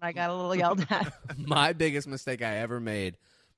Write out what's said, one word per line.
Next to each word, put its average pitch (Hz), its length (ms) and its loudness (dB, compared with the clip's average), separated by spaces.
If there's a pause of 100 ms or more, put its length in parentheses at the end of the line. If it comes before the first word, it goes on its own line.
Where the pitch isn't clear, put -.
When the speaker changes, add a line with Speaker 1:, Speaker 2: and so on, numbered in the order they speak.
Speaker 1:
and 175 80 -2
I 170 40 -4
got 175 180 -2
a 175 40 -2
little 180 200 0
yelled 175 360 4
at. - 220 0 (160)
<laughs> 147 100 -10
Speaker 2:
My 147 360 4
biggest 151 340 0
mistake 131 340 -6
I 110 160 0
ever 117 220 -4
made, 104 360 -2 (420)